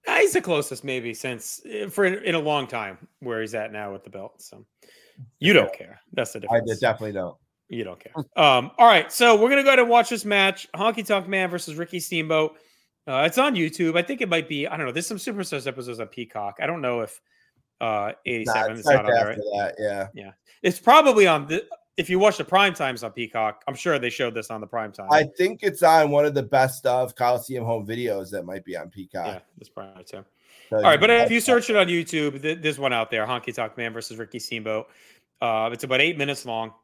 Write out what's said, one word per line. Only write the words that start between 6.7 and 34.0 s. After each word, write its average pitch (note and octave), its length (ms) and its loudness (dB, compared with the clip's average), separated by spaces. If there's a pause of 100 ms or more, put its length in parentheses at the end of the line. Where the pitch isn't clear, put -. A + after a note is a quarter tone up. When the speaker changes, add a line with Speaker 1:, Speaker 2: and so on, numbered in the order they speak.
Speaker 2:
definitely A2 320 -2
don't. F#2 240 -8 (320)
Speaker 1:
You A#2 160 -8
don't F2+ 160 -12
care. - 140 -20 (240)
Um, C3+ 400 4
all A#3+ 100 10
right, F3+ 240 6
so A#3 240 6
we're A3+ 140 4
gonna C#4 140 4
go C4+ 80 6
ahead B3+ 80 6
and A#3 100 4
watch A#3 200 6
this A3 140 -4
match: G3 500 0
Honky G#3+ 320 -2
Tonk F#3+ 220 -2
Man F#3+ 220 -2
versus E3+ 260 -8
Ricky E3+ 240 -8
Steamboat. D#3 580 -2 (480)
Uh, C3+ 200 0
it's E3+ 120 0
on C4+ 180 2
YouTube. D#3+ 420 0
I F3 60 2
think B3+ 180 -8
it G3+ 80 -4
might E3 180 -2
be, D3 200 -6
I D#3 100 -6
don't D3+ 80 -4
know. B2 80 -6
There's - 120 -6
some G#3+ 120 -8
Superstars F3+ 500 -8
episodes B2 320 -10
on G#2+ 80 -8
Peacock. G#2+ 540 -10
I - 40 -2
don't E3 160 -6
know A#2+ 200 -2
if, - 180 -10 (640)
uh, G#2+ 320 -2 (120)
eighty-seven A2 360 -2
Speaker 2:
Nah, A2 120 -2
it A#2 60 -12
Speaker 1:
is G#2 60 -10
not D3 80 4
Speaker 2:
starts G#2+ 160 4
Speaker 1:
on A#2 60 4
there. A2 160 2
Speaker 2:
after - 120 -8 (140)
that, G2 220 -4
yeah. G2+ 340 -4
Speaker 1:
Yeah, G2+ 180 -18 (300)
it's F3+ 180 -2
probably B3 480 6
on D3 200 2
the, F3 180 -4 (320)
if F3+ 120 -4
you F#3 100 2
watch G#3 180 4
the D3+ 60 -6
prime F#3+ 300 4
times B2+ 300 -6
on A2 80 -10
Peacock, A2 560 -4
I'm C3+ 80 -6
sure D#3 240 0
they B2 100 -2
showed A#2 240 -4
this A2+ 180 -8
on A2 100 -10
the G2+ 60 -12
prime A2 240 -6
time. G2 200 -14
Speaker 2:
I D3+ 120 6 (140)
think F#3 260 0
it's F#3+ 180 -2
on D#3+ 300 6
one D3 140 4
of D3 80 0
the C#3 100 0
best C3 420 0
of B2+ 300 0
Coliseum B2 480 -2
home A2+ 240 -4
videos G#2+ 440 -4
that F#2 140 -8
might F#2 200 -12
be F2+ 100 -10
on E2 140 -10
Peacock. F2+ 380 -10
Speaker 1:
Yeah, F2+ 120 -10 (180)
that's - 120 -20
probably G2 340 -18
too. G2 220 -18 (440)
Speaker 2:
So A2 80 0
Speaker 1:
All G#2+ 60 2
right, D#3+ 100 8
Speaker 2:
you C#3+ 60 4
Speaker 1:
but G#3 80 4
Speaker 2:
can A#3 140 6
Speaker 1:
if A#3 100 2
you A#3 60 2
Speaker 2:
watch - 80 0
that. - 0 -
Speaker 1:
search A#3+ 240 2
it A3 60 0
on F#3+ 120 6
YouTube, D#3 540 -4
th-, D#3+ 200 -4
there's D3+ 180 -4
one C3+ 120 -2
out A2+ 200 -2
there, A2 140 -2
Honky A#2+ 280 -6
Tonk A2+ 240 -8
Man A2+ 160 -6
versus A2+ 240 -12